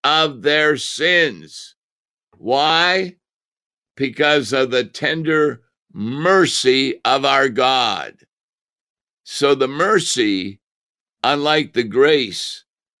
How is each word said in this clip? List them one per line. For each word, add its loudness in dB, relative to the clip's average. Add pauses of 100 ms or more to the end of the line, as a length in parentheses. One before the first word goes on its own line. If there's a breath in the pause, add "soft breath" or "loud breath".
of 0
their 2
sins." -2 (600)
Why? 0 (760)
Because 0
of 0
the 0
tender -2 (300)
mercy 0
of 0
our 2
God. -2 (960)
So 0
the 0
mercy, -2 (640)
unlike 0
the 0
grace 0 (360)